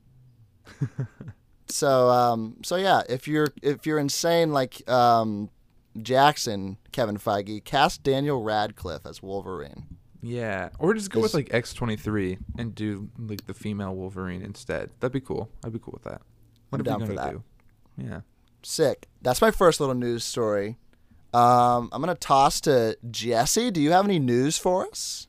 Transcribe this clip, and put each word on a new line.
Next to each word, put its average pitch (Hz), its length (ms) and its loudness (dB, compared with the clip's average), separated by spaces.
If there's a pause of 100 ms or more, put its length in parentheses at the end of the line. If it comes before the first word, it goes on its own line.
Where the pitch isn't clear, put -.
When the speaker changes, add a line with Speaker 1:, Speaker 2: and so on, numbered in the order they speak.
(800)
Speaker 1:
<laughs> 139 60 -4 (800)
Speaker 2:
So, 131 420 4
um, 120 520 2
so - 140 -4
yeah, 180 320 4
if 127 180 -4
you're, 151 200 0 (160)
if 143 240 -2
you're 156 120 0
insane 165 540 2
like, 131 380 -2
um, 113 580 4 (540)
Jackson, 113 760 2 (140)
Kevin 107 260 -2
Feige, 104 480 -4
cast 147 380 0
Daniel 139 400 0
Radcliffe 107 640 -4
as - 160 -16
Wolverine. 92 640 -10 (340)
Speaker 1:
Yeah, 113 480 -6 (100)
or 165 140 0
just 208 180 -4
go - 100 0
with, 220 100 2
Speaker 2:
Is - 40 -8
Speaker 1:
like, 151 200 -2
X 120 180 -2
twenty-three 107 640 -2 (220)
and 117 160 -8
do, 107 340 -6 (100)
like, 107 280 -12
the 98 80 -10
female 101 400 -6
Wolverine 92 480 -8
instead. 92 480 -8 (100)
That'd 127 140 -4
be 139 80 -2
cool. - 260 -6 (160)
I'd 120 80 -8
be 113 60 -8
cool - 160 -14
with - 100 -18
that. - 160 -12 (480)
What 139 100 -6
Speaker 2:
I'm - 20 -4
Speaker 1:
are - 20 -4
we - 20 -4
Speaker 2:
down 107 240 -2
for 104 60 -4
Speaker 1:
gonna 67 160 -6
Speaker 2:
that. - 20 -10
Speaker 1:
do? - 100 -12 (680)
Yeah. 87 100 -12 (420)
Speaker 2:
Sick. - 460 -2 (140)
That's 123 180 2
my 220 100 6
first 180 300 4
little 135 140 0
news 120 300 -4
story. 107 520 -2 (560)
Um, 120 580 6
I'm 123 120 -6
gonna 175 140 -2
toss 143 460 4
to 120 360 2 (120)
Jesse. 120 600 0
Do 175 100 -2
you 147 120 4
have 190 120 6
any 202 140 2
news 131 400 2
for 185 300 0
us, - 400 -10